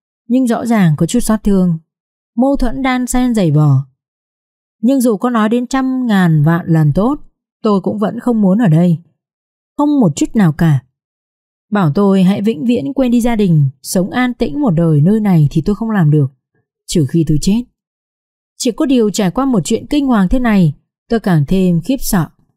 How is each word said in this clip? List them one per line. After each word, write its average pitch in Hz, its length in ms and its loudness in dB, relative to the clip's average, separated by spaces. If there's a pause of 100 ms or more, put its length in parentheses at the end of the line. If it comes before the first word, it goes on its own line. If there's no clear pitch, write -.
(280)
nhưng 254 200 0
rõ 233 180 -4
ràng 196 320 2
có 165 80 0
chút 240 140 -2
xót 220 240 -2
thương. 185 340 2 (580)
Mâu 269 220 0
thuẫn 269 240 -2
đan 254 260 -2
xen 247 280 0
dày 180 160 2
vò. 143 340 2 (960)
Nhưng 262 200 0
dù 226 160 0
có 247 120 -4
nói 220 200 0
đến 247 180 -2
trăm 262 380 -2
ngàn 180 380 2
vạn 165 240 0
lần 156 280 2
tốt, 233 200 0 (480)
tôi 202 180 0
cũng 208 160 -4
vẫn 196 220 -4
không 233 220 -2
muốn 190 160 2
ở 240 100 2
đây. 165 300 2 (800)
Không 294 220 0
một 196 160 2
chút - 200 -4
nào 180 180 2
cả. 151 300 0 (880)
Bảo 190 240 0
tôi 196 280 2
hãy 202 180 0
vĩnh 233 240 -4
viễn 269 280 -2
quên 254 180 -2
đi 240 100 2
gia 233 140 0
đình, 165 340 2 (120)
sống 196 280 -4
an 247 240 -4
tĩnh 285 280 -4
một 269 80 0
đời 160 320 2
nơi 208 180 2
này 175 320 2
thì 165 100 -2
tôi 208 140 -2
không 226 140 -6
làm 170 220 2
được, 147 160 2 (600)
trừ 160 220 0
khi 165 180 0
tôi 156 140 0
chết. 226 220 0 (920)
Chỉ 233 140 -2
có 311 140 -2
điều 240 240 2
trải 185 220 -2
qua 262 140 -2
một 247 180 0
chuyện 220 260 -4
kinh 285 180 0
hoàng 202 220 2
thế 262 100 2
này, 196 340 2 (360)
tôi 233 100 0
càng 160 280 0
thêm 180 340 0
khiếp 262 180 -4
sợ. 175 300 -2 (280)